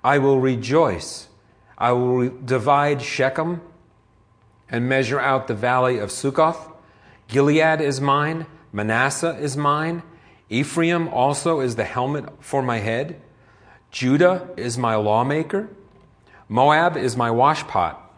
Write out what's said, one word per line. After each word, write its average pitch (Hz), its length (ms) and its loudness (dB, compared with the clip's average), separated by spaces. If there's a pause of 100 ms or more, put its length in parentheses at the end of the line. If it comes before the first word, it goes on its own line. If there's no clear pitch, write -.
I 143 140 4
will 135 220 4
rejoice. 123 880 -2 (500)
I 123 140 2
will 123 240 2
re-, 123 140 0 (140)
divide 135 580 2
Shechem 156 580 -2 (1080)
and 123 200 -2
measure 135 320 0
out 131 260 0
the 120 80 -4
valley 123 440 2
of 104 120 -6
Succoth. 156 580 -2 (600)
Gilead 156 520 2
is 139 200 -2
mine, 147 460 0 (260)
Manasseh 120 680 -2
is 139 180 -6
mine, 151 460 -2 (460)
Ephraim 165 600 0
also 143 520 0
is 120 160 -2
the 110 80 -2
helmet 135 400 -4 (160)
for 139 220 -2
my 120 160 -2
head. 120 420 -4 (680)
Judah 175 680 2
is 120 220 -6
my 113 160 0
lawmaker. 139 720 0 (800)
Moab 151 480 4
is 117 200 -2
my 117 140 2
washpot. 117 680 0 (220)